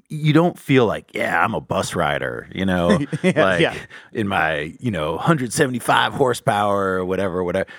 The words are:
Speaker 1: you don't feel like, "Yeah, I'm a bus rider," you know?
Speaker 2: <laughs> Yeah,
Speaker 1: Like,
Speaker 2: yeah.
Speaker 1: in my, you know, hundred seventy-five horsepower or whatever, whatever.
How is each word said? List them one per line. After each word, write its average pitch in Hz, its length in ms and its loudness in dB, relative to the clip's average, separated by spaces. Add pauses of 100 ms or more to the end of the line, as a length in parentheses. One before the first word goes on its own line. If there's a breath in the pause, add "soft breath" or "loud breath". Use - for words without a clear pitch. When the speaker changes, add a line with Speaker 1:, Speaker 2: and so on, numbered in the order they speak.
Speaker 1:
you 151 240 0
don't 165 260 4
feel 131 260 4
like, 80 300 -2
"Yeah, 85 300 0
I'm 98 100 0
a 80 60 -4
bus - 340 -4
rider," 67 580 -2
you 95 140 -4
know? 90 320 2
Speaker 2:
<laughs> 143 240 -6
Yeah, 175 220 2
Speaker 1:
Like, 92 160 2
Speaker 2:
yeah. 127 140 0 (380 loud breath)
Speaker 1:
in 110 140 -2
my, 80 540 -2
you 123 100 -4
know, 80 260 -2
hundred 127 360 0
seventy-five 123 600 0
horsepower 104 840 0
or 92 80 -4
whatever, 92 400 -2
whatever. 90 240 -2 (100)